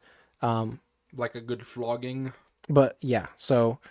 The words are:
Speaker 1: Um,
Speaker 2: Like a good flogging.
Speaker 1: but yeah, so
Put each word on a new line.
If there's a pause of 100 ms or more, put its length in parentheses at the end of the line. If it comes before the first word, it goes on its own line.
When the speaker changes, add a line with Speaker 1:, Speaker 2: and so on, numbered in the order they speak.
(400)
Speaker 1:
Um, (380)
Speaker 2:
Like
a
good
flogging. (360)
Speaker 1:
but
yeah,
so (100)